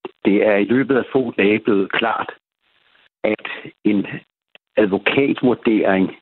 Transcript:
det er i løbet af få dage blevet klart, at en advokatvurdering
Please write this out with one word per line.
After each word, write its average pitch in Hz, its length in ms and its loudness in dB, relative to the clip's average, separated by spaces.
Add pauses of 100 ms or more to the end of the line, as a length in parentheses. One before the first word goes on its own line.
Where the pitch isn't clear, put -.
(260)
det 101 220 2
er 107 80 4
i 101 80 2
løbet 123 340 0
af 113 140 0
få 123 260 -2
dage 107 220 2
blevet 98 320 -2
klart, - 400 -4 (920)
at 107 240 -2 (360)
en 107 220 2 (720)
advokatvurdering 107 1300 0 (100)